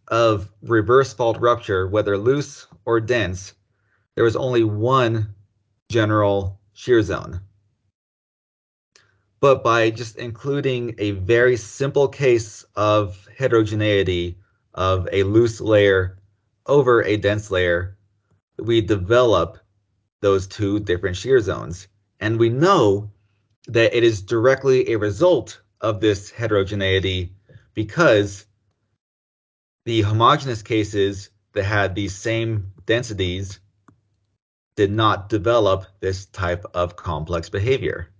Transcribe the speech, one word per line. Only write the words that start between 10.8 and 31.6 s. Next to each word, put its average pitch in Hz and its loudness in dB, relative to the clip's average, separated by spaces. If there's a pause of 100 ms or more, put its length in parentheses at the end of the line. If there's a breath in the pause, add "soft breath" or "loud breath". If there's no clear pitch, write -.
a 104 -2
very 117 2
simple 139 -2
case 123 -2 (140)
of 104 0 (120)
heterogeneity 104 0 (380)
of 92 -2
a 98 2
loose 110 2
layer 98 2 (480)
over 127 4
a 107 0
dense 104 -2
layer, 90 -2 (600)
we 113 0
develop 95 2 (640)
those 98 2
two 101 -4
different 92 -4
shear 127 2
zones. 78 -6 (320)
And 110 -2
we 117 2
know 113 2 (560)
that 113 2
it 117 4
is 110 2
directly 127 2
a 113 0
result 120 0 (180)
of 107 -4
this 104 0
heterogeneity 95 -2 (400 soft breath)
because 107 0 (1400)
the 113 0
homogeneous 117 2
cases 101 -2 (220)
that 101 -2